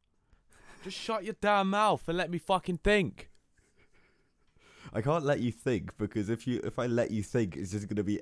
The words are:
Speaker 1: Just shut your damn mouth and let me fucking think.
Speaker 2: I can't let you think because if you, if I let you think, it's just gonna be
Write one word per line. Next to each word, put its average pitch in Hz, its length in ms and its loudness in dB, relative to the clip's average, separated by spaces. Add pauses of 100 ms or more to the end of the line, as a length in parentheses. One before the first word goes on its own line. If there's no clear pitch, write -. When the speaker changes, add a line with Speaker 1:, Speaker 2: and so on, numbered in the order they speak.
(840)
Speaker 1:
Just 190 160 -10
shut 220 260 -2
your 214 160 -6
damn 202 300 4
mouth 202 380 4
and 170 100 0
let 165 120 0
me 175 80 -2
fucking 180 400 0
think. 202 520 2 (1600)
Speaker 2:
I 110 80 -4
can't 147 240 0
let 139 160 2
you 117 100 0
think - 460 -2
because 104 320 -4
if 113 180 -4
you, 123 160 -2
if - 160 -6
I 123 80 0
let 113 240 0
you 107 120 -2
think, 98 340 0
it's 90 160 -8
just 101 160 -4
gonna 104 160 -2
be 101 180 -2